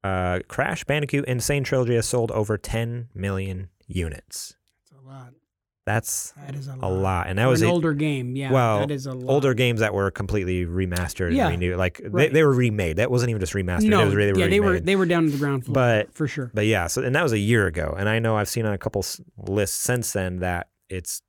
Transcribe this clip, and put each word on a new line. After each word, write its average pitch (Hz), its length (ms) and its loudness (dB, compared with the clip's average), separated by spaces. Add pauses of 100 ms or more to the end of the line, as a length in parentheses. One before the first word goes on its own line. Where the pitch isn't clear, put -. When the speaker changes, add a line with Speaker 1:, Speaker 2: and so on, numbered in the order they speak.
Speaker 1:
Uh, 92 440 0
Crash - 360 -2
Bandicoot 143 420 -2
Insane 127 380 -2
Trilogy 123 300 2
has 113 120 2
sold 117 260 0
over 107 260 0
ten 117 560 -4
million 95 540 -4 (180)
units. - 680 -8 (340)
Speaker 2:
That's 135 120 -20
a 131 40 -20
lot. 131 260 -20 (520)
Speaker 1:
That's - 480 -4
Speaker 2:
That 143 240 -14
is 135 100 -10
a 139 60 -12
Speaker 1:
a - 20 -12
Speaker 2:
lot. 127 160 -4
Speaker 1:
lot. 95 380 0
And 92 100 -4
that 113 60 2
Speaker 2:
For 131 60 4
Speaker 1:
was - 120 4
Speaker 2:
an - 60 4
Speaker 1:
a 175 40 4
Speaker 2:
older 165 220 2
game, 139 400 -2
yeah, 135 160 -4
Speaker 1:
well, 117 300 4
Speaker 2:
that 143 100 0
is 135 160 -6
a 131 60 -8
lot. 127 200 -2
Speaker 1:
older 135 220 4
games 120 240 2
that 107 160 2
were 98 160 2
completely 92 560 -2
remastered 90 600 -2
and - 80 2
Speaker 2:
Yeah. 233 140 2
Speaker 1:
renewed. 90 260 0
Like, 92 260 0
they, 98 60 -10
Speaker 2:
Right. 127 240 2
Speaker 1:
they 156 100 6
were 143 100 6
remade. 104 440 2
That 117 120 0
wasn't 123 220 0
even 110 100 -2
just 90 120 -4
remastered. 92 320 0
It 214 60 4
Speaker 2:
No, 208 140 6
Speaker 1:
was 98 100 2
really 101 260 2
Speaker 2:
yeah, - 80 2
they 190 100 4
were, 208 140 4
Speaker 1:
remade. 87 140 0
Speaker 2:
they 196 100 2
were 190 100 2
down 170 200 2
to 151 40 2
the 143 80 -2
ground 139 260 0
floor, 117 100 -4
Speaker 1:
But 120 380 2
Speaker 2:
for 156 140 -2
sure. 127 260 -6
Speaker 1:
but 107 140 2
yeah, 95 220 2
so, - 160 -2
and 123 100 0
that 160 80 2
was 143 100 2
a 110 60 2
year 104 300 4
ago. 78 280 -2
And 98 120 -2
I 110 100 0
know 113 180 0
I've 104 120 0
seen 113 180 -2
on 104 80 0
a 92 40 -6
couple - 220 -4
s-, - 200 -6 (180)
lists 98 380 -2
since 123 360 -2
then 92 280 -2
that 90 300 -4 (180)
it's - 400 -10